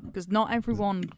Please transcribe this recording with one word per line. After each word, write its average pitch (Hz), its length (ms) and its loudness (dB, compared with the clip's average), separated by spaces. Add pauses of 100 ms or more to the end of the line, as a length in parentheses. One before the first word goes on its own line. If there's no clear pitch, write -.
(140)
'Cause 180 140 -6
not 214 240 2
everyone 202 640 0